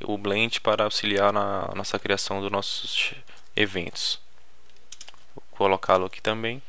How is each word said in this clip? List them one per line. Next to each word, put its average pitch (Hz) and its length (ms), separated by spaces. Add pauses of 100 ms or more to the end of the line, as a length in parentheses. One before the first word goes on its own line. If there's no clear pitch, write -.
o 107 140
Blend 104 440
para 107 240
auxiliar 101 480
na 101 420
nossa 98 240
criação 98 420
dos 98 80
nossos - 640 (420)
eventos. 95 640 (1160)
Vou - 160
colocá-lo 95 540
aqui - 160
também. 113 480